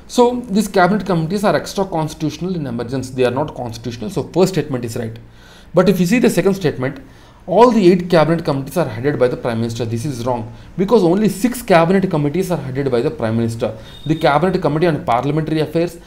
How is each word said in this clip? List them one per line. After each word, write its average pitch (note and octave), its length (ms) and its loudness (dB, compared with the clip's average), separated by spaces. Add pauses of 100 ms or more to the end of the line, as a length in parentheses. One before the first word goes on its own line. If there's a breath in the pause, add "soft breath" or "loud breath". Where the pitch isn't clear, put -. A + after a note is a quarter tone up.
So B3 360 2
these G3+ 260 0
cabinet F#3+ 380 2
committees F3 380 -2
are F#3 120 4
extra F#3+ 300 -4
constitutional D#3+ 680 -4
in D3+ 120 -6
emergence. A#2+ 420 -6
They B2+ 160 0
are A#2+ 60 2
not C#3+ 240 -4
constitutional. A#2 540 -10
So C3+ 140 -4
first F3+ 300 2
statement C3 320 -4
is A2+ 100 -8
right. A#2 220 -8 (560 loud breath)
But F3 160 4
if F3 100 2
you F3+ 60 2
see G#3+ 140 2
the A#3 100 4
second F#3 240 2
statement, C3 460 -4 (460 loud breath)
all A#3 260 6
the G3+ 200 6
eight F3 180 2
cabinet D#3+ 360 2
committees C3+ 320 -2
are D#3 100 2
headed B2+ 320 -2
by B2 80 4
the B2 80 -2
Prime A#2 240 -4
Minister. A#2 260 -4
This A#2 200 -4
is A#2+ 200 -6
wrong, A#2+ 280 -4 (240 loud breath)
because G3+ 260 2
only E3+ 240 4
six - 340 -2
cabinet F#3 480 4
committees D#3+ 420 -2
are E3+ 60 -2
headed C3 320 -4
by A#2 120 2
the D3+ 100 0
Prime A2+ 240 -4
Minister. A2+ 420 -2 (280 loud breath)
The D3+ 100 0
Cabinet D#3+ 460 2
Committee D#3 260 0
on D3 160 0
Parliamentary D3 560 0
Affairs E3 480 -2